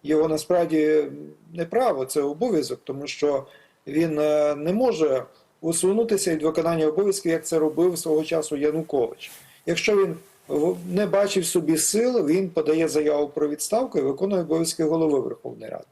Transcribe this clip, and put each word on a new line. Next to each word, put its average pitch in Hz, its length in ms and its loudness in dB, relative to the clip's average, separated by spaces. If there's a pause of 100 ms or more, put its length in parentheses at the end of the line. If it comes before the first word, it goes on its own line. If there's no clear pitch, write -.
його 156 240 2
насправді 156 760 2 (500)
не 170 120 -4
право, 175 400 0
це 147 160 -2
обов'язок, 147 640 -2
тому 139 240 -10
що 139 380 -2 (420)
він, 156 320 0
е, 151 360 2
не 156 180 -2
може 160 500 2 (380)
усунутися 196 720 0
від 156 120 -2
виконання 160 440 2
обов'язків, 190 440 0
як 165 140 -2
це 165 140 0
робив 160 380 2
свого 156 260 0
часу 156 320 -2
Янукович. 151 760 -2 (340)
Якщо 196 320 0
він 180 180 2 (320)
в-, 156 280 0 (180)
не 202 120 2
бачив 196 400 0
собі 160 320 0
сил, 226 480 0
він 180 240 2
подає 160 380 0
заяву 147 400 2
про 151 200 -2
відставку 208 520 -2
і - 20 2
виконує 180 400 0
обов'язки 160 420 -2
голови 156 360 2
Верховної 120 520 -8
Ради. - 200 -12